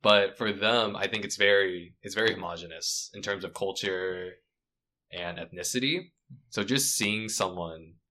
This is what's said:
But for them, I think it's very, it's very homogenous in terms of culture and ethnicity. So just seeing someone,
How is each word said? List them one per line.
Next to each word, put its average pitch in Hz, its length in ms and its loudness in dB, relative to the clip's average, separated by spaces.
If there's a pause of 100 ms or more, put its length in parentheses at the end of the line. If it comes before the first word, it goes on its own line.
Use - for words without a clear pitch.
But 101 360 6
for 110 140 0
them, 107 440 2
I 101 120 0
think 104 180 -4
it's 101 120 -6
very, 95 640 4
it's 101 140 -10
very 107 180 4
homogenous 85 800 -8
in 101 80 -14
terms 98 240 -4
of 90 80 -10
culture 92 800 -4 (800)
and 87 260 -8
ethnicity. 123 760 -4 (380)
So 104 140 -4
just 131 340 0
seeing 107 320 -2
someone, 85 640 -6 (180)